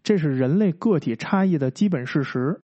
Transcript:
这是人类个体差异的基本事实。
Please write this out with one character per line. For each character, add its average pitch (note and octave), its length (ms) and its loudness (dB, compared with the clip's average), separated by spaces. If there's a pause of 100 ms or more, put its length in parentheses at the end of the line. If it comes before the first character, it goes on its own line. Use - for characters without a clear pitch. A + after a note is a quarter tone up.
这 G#3 160 2
是 D3 180 0
人 C3 220 2
类 G3+ 140 2
个 F3+ 260 0
体 A#2+ 160 -2
差 F#3+ 300 0
异 F#3 120 2
的 C3+ 140 0
基 G#3 180 0
本 C#3 160 -2
事 C3+ 200 -2
实。 C3 360 -4 (140)